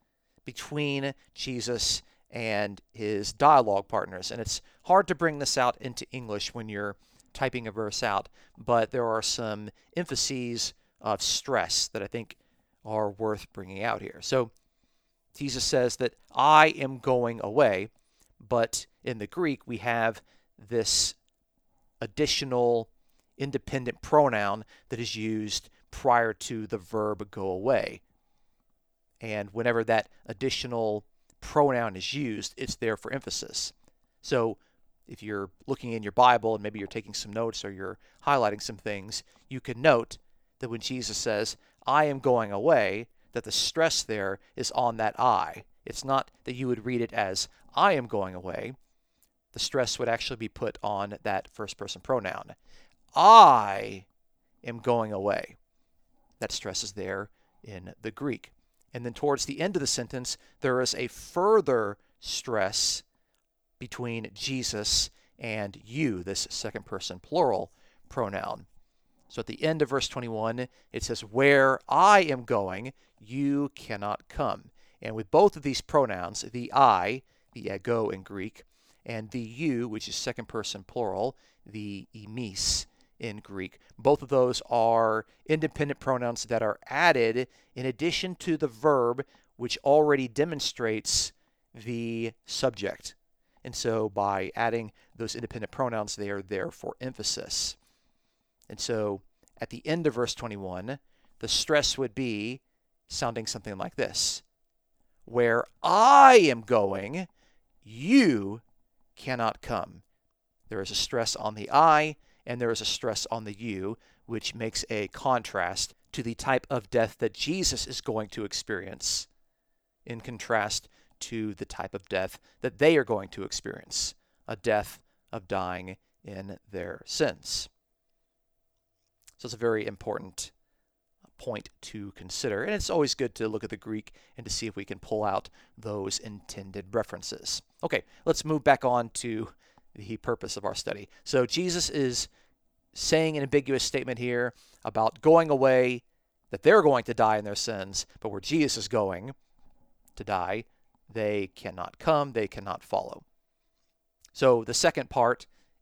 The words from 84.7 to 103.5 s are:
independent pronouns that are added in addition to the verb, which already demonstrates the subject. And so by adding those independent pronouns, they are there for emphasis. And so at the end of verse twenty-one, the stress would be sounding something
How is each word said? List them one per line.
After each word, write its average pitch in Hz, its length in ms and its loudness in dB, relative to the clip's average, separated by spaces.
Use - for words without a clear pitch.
independent 156 540 -2
pronouns 123 460 -2
that 113 160 0
are 107 240 -2
added 127 600 2
in 127 120 -8
addition 170 500 -4
to 160 220 -2
the 151 100 0
verb, 123 580 2
which 120 240 -6
already 143 480 4
demonstrates 120 1040 -2
the 117 580 -6
subject. - 680 -4
And 127 120 -12
so 113 320 0
by 98 480 0
adding 113 360 -2
those 113 200 -8
independent 113 360 -8
pronouns, 113 440 -4
they 101 140 -6
are 101 140 -6
there 95 260 -6
for - 320 -12
emphasis. - 720 -6
And 107 100 -16
so 104 440 -4
at - 120 -10
the 120 160 -16
end 160 180 -2
of 139 80 2
verse 117 220 -2
twenty-one, 101 640 -10
the 117 80 -8
stress - 500 0
would 127 160 -4
be 120 480 -6
sounding 117 400 -4
something 104 300 -8